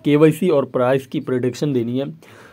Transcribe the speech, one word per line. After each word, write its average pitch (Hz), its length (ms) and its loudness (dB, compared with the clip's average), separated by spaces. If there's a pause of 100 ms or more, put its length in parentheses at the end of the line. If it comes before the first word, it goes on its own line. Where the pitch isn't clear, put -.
केवाईसी 156 440 4
और 147 180 2
प्राइस 131 400 0
की 156 140 -8
प्रेडिक्शन 127 520 -4
देनी 120 260 -2
है। 143 120 -6 (420)